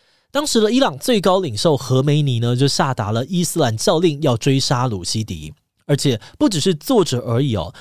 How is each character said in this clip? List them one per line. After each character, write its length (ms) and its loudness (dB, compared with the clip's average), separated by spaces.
当 120 -2
时 160 2
的 120 2
伊 80 4
朗 180 0
最 220 0
高 200 2
领 160 -6
袖 200 2
何 260 0
梅 200 2
尼 180 0
呢， 160 0
就 100 2
下 260 0
达 200 -4
了 140 -2
伊 180 -2
斯 160 -4
兰 160 0
教 240 2
令， 220 0
要 140 2
追 220 0
杀 300 0
鲁 160 -6
西 180 -4
迪。 300 -10
而 100 0
且 240 -2
不 100 2
只 120 -2
是 120 0
作 320 0
者 220 -2
而 160 0
已 140 -2
哦， 240 -6